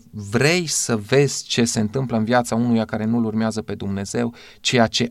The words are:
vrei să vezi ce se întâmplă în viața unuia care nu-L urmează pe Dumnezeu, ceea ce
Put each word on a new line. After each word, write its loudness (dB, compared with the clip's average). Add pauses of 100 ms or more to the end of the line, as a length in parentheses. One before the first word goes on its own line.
(120)
vrei 0
să -2
vezi 2
ce 0
se -2
întâmplă -2
în 2
viața 2
unuia 2
care -4
nu-L 0
urmează -2
pe -8
Dumnezeu, -4 (260)
ceea 4
ce -2